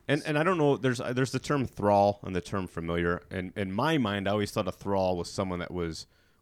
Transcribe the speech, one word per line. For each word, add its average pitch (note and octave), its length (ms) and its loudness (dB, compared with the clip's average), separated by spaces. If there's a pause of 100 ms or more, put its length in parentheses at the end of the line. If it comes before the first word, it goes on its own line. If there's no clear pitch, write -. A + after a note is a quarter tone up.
And, C#3+ 180 0
and D3+ 120 0
I D3+ 40 2
don't F3+ 160 2
know, C#3+ 180 4
there's, A#2+ 240 0
uh, - 140 -4
there's B2+ 180 0
the C3 60 -2
term C#3+ 280 0
thrall G2+ 560 4
and F#2+ 140 -6
the F2 60 0
term G2 240 -4
familiar. F2 640 -2
And F#2 260 -6
in G2 160 -4
my C#3+ 260 0
mind, G2+ 300 0
I G2+ 40 0
always G#2 180 0
thought G2+ 180 -2
a F2+ 40 -4
thrall F#2+ 440 0
was F2 140 -6
someone F#2+ 300 -4
that E2+ 100 -8
was E2+ 360 -6 (360)